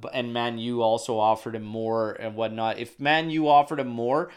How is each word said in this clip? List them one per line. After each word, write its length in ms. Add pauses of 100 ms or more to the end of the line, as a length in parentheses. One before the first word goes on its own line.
b-, 120
and 200
Man 240
U 240
also 360
offered 380
him 80
more 500
and 220
whatnot. 420
If 220
Man 300
U 180
offered 320
him 80
more, 500